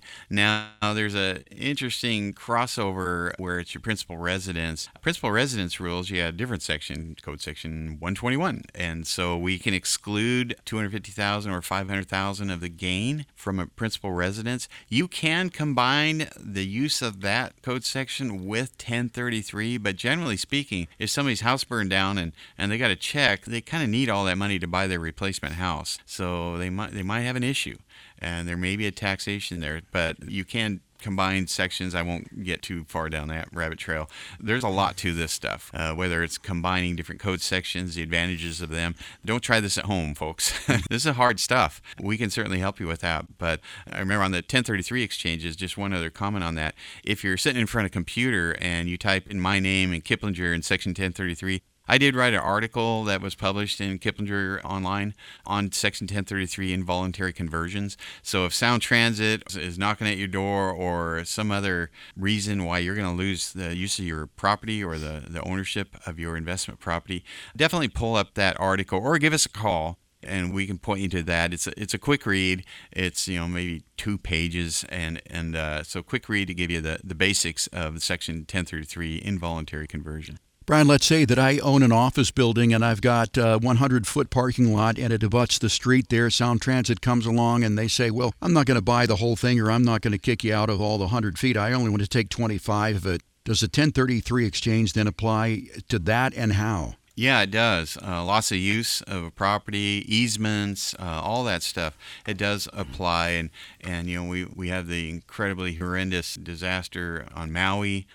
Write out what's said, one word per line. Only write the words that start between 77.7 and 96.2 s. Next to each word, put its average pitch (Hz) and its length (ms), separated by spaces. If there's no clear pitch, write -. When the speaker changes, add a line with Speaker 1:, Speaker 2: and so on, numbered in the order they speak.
Speaker 1:
the 80 60
Section 82 440
ten 90 200
thirty-three 80 600
involuntary 82 600
conversion. 78 540
Speaker 2:
Brian, 151 240
let's 143 180
say 156 180
that 120 140
I 135 200
own 139 260
an 117 80
office 123 400
building 117 420
and 113 100
I've 113 160
got 120 380
a 113 180
one 120 200
hundred 127 280
foot - 260
parking 123 440
lot 110 240
and 123 140
it 110 100
abuts 113 380
the 113 100
street 127 380
there. 117 200
Sound 120 320
Transit 127 400
comes 120 240
along 117 380
and 104 160
they 110 80
say, 117 240
"Well, 117 320
I'm 170 100
not 151 140
gonna 120 160
buy 120 240
the 113 80
whole 113 220
thing, 123 240
or 110 100
I'm 120 140
not 113 160
gonna 104 180
kick - 240
you 110 100
out 107 160
of 101 120
all 107 180
the 95 80
hundred 107 320
feet. 127 180
I 107 160
only 123 180
want 104 120
to 101 60
take 113 220
twenty-five 107 680
of 90 100
it." 87 160
Does 110 160
the 110 80
ten 147 240
thirty-three 123 520
exchange 110 500
then 110 120
apply 110 640
to 113 120
that, 117 340